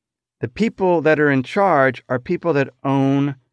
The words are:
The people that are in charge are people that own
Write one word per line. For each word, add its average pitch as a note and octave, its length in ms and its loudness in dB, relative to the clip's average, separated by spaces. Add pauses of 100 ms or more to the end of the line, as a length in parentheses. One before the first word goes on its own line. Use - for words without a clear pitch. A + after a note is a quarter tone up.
(400)
The A#2+ 80 -6
people F#3 540 -2
that D3+ 180 2
are D3 100 2
in C3 140 0
charge C#3+ 640 0
are B2+ 100 -4
people E3 360 -4
that C#3 200 -2 (100)
own C#3 520 0 (180)